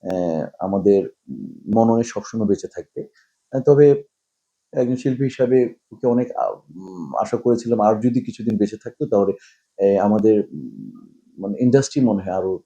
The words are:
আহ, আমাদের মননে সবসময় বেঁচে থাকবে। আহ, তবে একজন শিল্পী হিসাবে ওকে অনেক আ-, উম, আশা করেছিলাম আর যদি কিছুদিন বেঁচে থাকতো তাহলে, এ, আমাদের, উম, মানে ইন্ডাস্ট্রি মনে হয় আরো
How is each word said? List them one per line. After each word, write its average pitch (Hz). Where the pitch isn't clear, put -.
আহ, 85
আমাদের 98
মননে 113
সবসময় 107
বেঁচে 98
থাকবে। -
আহ, 135
তবে 143
একজন 127
শিল্পী 131
হিসাবে 127
ওকে 113
অনেক 120
আ-, -
উম, 90
আশা 107
করেছিলাম 117
আর 107
যদি 120
কিছুদিন 110
বেঁচে 104
থাকতো 120
তাহলে, 101
এ, 98
আমাদের, 104
উম, 52
মানে 101
ইন্ডাস্ট্রি 131
মনে 104
হয় 92
আরো 92